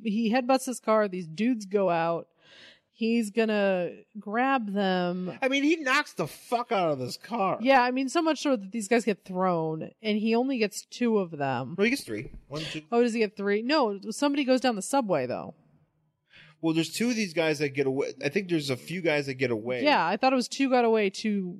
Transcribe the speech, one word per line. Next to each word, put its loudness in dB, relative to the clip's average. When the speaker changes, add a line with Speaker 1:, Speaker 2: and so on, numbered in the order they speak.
Speaker 1:
he 0
headbutts 2
his -6
car. 2
These -6
dudes -2
go 2
out. 0
He's -2
gonna 0
grab -2
them. 0
Speaker 2:
I 0
mean, 2
he 4
knocks 0
the -4
fuck -4
out 2
of -2
this -6
car. -2
Speaker 1:
Yeah, 6
I 2
mean, -2
so 0
much 0
so 2
that -6
these -6
guys 2
get -2
thrown, -2
and -2
he 2
only 0
gets -2
two 0
of -2
them. -4
Speaker 2:
No, 0
he 4
gets -4
three. -8
One, -8
two. -8
Speaker 1:
Oh, 4
does 2
he -4
get -2
three? -2
No, 0
somebody 0
goes 4
down 0
the -6
subway, 0
though. -6
Speaker 2:
Well, 2
there's 2
two 2
of 0
these -2
guys 2
that 0
get 0
away. 0
I 0
think -2
there's 0
a 0
few -8
guys 2
that -6
get 0
away. -2
Speaker 1:
Yeah, 4
I 0
thought 2
it 2
was 0
two -2
got 4
away, 2
two, -4